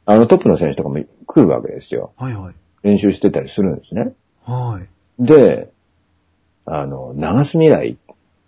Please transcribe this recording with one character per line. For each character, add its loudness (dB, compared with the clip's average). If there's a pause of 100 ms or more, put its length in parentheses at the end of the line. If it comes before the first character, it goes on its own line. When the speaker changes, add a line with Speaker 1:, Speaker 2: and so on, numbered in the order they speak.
Speaker 1:
あ 4
の、 6
ト 4
ッ -6
プ 2
の 2
選 -2
手 -10
と -6
か -8
も -6 (260)
来 2
る 6
わ 0
け -10
で -12
す -12
よ。 -10
Speaker 2:
は -10
い -10
は -14
い。 -20 (280)
Speaker 1:
練 2
習 2
し -12
て 0
た -4
り -8
す -6
る -2
ん -8
で -20
す -14
ね。 -6 (300)
Speaker 2:
は -8
い。 -12
Speaker 1:
で、 4 (960)
あ -8
の、 -12
長 -2
住 0
以 6
来、 0 (500)